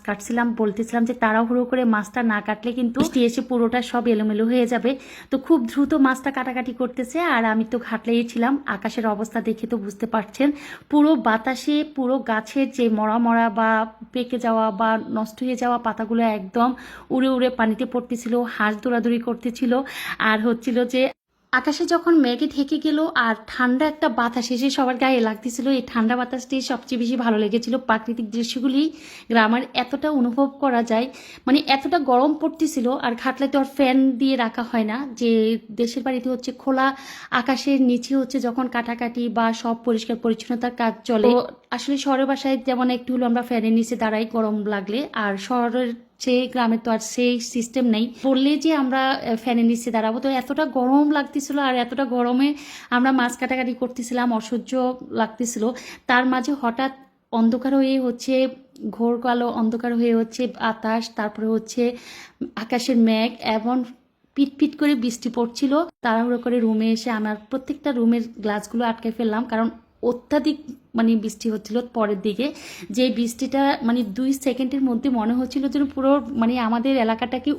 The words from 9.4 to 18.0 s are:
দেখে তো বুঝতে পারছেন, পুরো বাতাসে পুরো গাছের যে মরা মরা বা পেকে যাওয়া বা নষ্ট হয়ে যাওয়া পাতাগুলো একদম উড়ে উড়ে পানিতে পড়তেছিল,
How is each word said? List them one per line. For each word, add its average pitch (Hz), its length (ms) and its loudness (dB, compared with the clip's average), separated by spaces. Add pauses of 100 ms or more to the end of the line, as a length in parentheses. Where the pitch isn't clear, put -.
দেখে 220 260 -4
তো 233 100 -2
বুঝতে 202 300 -6
পারছেন, 226 420 0 (420)
পুরো 294 260 6
বাতাসে 254 680 0 (120)
পুরো 262 220 0
গাছের 233 520 -2
যে 247 180 0
মরা 214 300 2
মরা 233 320 4
বা 220 200 2 (420)
পেকে 247 260 -2
যাওয়া 226 320 2
বা 220 200 0 (200)
নষ্ট 220 340 -4
হয়ে 254 120 -2
যাওয়া 247 220 0
পাতাগুলো 226 440 -2
একদম 220 460 0 (420)
উড়ে 262 180 2
উড়ে 254 220 2
পানিতে 226 360 0
পড়তেছিল, 240 560 -4